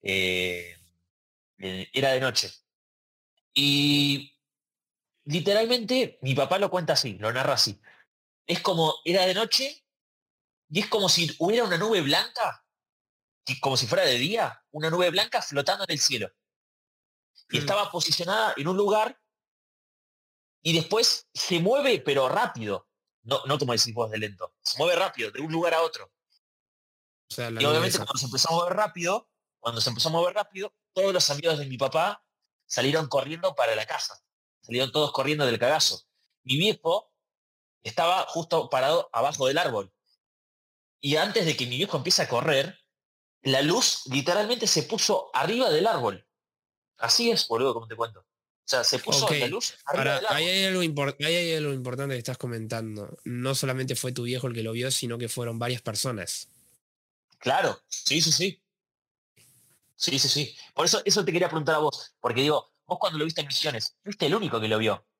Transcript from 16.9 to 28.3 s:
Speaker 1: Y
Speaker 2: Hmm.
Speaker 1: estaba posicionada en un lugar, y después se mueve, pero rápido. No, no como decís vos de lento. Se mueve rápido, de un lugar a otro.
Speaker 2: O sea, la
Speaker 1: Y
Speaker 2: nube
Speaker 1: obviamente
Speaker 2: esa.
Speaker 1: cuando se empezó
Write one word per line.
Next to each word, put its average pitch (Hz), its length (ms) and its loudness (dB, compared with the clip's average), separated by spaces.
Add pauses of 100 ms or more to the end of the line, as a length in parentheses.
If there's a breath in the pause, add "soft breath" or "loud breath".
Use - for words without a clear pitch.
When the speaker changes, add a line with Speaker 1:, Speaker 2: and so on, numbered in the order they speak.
Speaker 1:
Y - 80 -2
Speaker 2:
Hmm. - 0 -
Speaker 1:
estaba 196 340 0
posicionada 175 640 0
en 147 140 -4
un 185 80 0
lugar, 214 420 2 (1400)
y 160 120 0
después 180 600 2
se - 260 -2
mueve, 240 460 2
pero 135 240 2
rápido. 123 600 -4 (340)
No, 127 220 -2
no 143 120 0
como 131 160 0
decís 113 200 0
vos 113 180 -2
de 107 80 -6
lento. 98 420 -10
Se - 160 -6
mueve 170 180 2
rápido, 123 360 -2
de 131 100 -10
un 156 100 -6
lugar 165 220 0
a 165 80 4
otro. 160 300 -4 (1200)
Speaker 2:
O - 40 -10
sea, 120 180 -6
la 113 100 -4
Speaker 1:
Y 139 40 2
Speaker 2:
nube 156 220 2
Speaker 1:
obviamente - 0 -
Speaker 2:
esa. 165 180 -2
Speaker 1:
cuando - 140 -4
se 139 60 -4
empezó 127 240 0